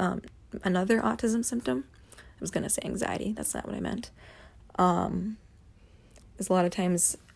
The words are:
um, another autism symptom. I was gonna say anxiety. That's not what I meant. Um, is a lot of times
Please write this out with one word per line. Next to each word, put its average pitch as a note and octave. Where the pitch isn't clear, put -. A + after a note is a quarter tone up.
um, -
another F#3+
autism A3+
symptom. B3+
I -
was F3+
gonna -
say -
anxiety. -
That's -
not -
what -
I -
meant. -
Um, F3+
is -
a -
lot F#3
of F3
times F3+